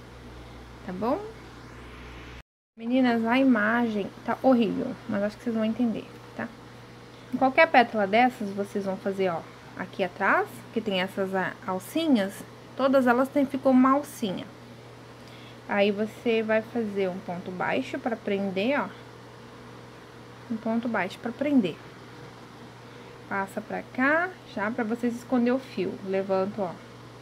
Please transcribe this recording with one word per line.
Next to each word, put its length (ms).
tá 60
bom? 280
Meninas, 520
a 120
imagem 720
tá 180
horrível, 440
mas 160
acho 140
que 60
vocês 120
vão 120
entender, 400
tá? 140
Em 60
qualquer 340
pétala 360
dessas, 420
vocês 380
vão 100
fazer, 320
ó, 140
aqui 260
atrás, 460
que 80
tem 220
essas 320
a-, 180
alcinhas, 760
todas 320
elas 220
têm, 160
ficou 280
uma 200
alcinha. 540
Aí, 220
você 520
vai 200
fazer 480
um 80
ponto 320
baixo 480
pra 180
prender, 640
ó. 80
Um 60
ponto 320
baixo 300
pra 140
prender. 440
Passa 320
pra 220
cá, 380
já 160
pra 120
vocês 320
esconder 380
o 60
fio. 340
Levanto, 560
ó, 100